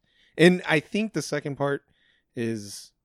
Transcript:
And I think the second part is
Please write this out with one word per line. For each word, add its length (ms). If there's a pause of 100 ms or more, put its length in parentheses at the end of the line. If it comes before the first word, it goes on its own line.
(380)
And 280
I 140
think 320
the 100
second 340
part 260 (520)
is 580 (120)